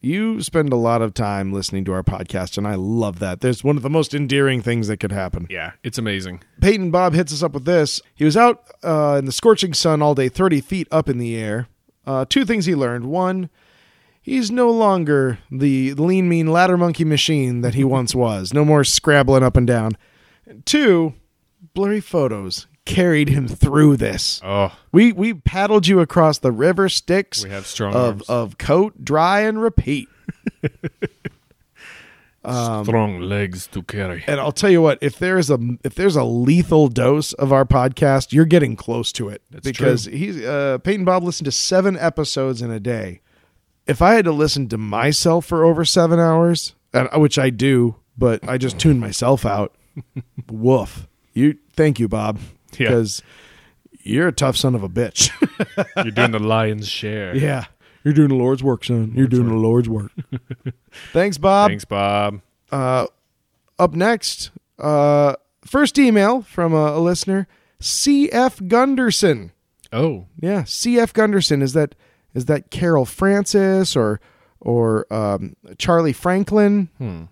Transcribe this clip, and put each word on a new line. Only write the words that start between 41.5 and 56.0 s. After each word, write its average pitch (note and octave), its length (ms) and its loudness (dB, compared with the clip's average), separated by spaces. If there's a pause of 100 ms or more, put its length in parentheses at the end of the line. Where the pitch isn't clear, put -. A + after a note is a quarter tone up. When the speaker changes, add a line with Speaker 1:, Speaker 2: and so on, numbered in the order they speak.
Speaker 1:
seven F#3+ 460 0
episodes C3+ 640 -4
in A#2+ 80 -6
a A2+ 100 -8
day. G2+ 400 -8 (680)
If C3 140 0
I F#3+ 140 6
had A3+ 100 4
to E3+ 80 0
listen C#3+ 380 0
to A2 80 -6
myself C3+ 680 0
for E3 200 0
over E3 200 4
seven E3+ 340 2
hours, E3 560 0 (200)
and, B2+ 160 0 (100)
which D3+ 180 4
I C3 120 2
do, A#2+ 460 2 (200)
but A#2 320 0
I B2+ 80 -4
just B2+ 220 -4
tune D3 200 4
myself A#2 460 -2
out. G2+ 300 -4 (380)
<laughs> - 380 -14
Woof. A#2+ 580 -2 (260)
You, D3 240 2 (160)
thank D3+ 260 2
you, A2+ 80 0
Bob, G#2+ 300 -4 (400)
Speaker 2:
Yeah. B2 100 0
Speaker 1:
'cause A2+ 340 0 (800)
you're C#3 260 0
a D3+ 40 -2
tough C3 240 -2
son C3 180 0
of G#2+ 80 -4
a G2 60 -8
bitch. A2+ 420 -2 (680)
<laughs> F#3+ 60 -2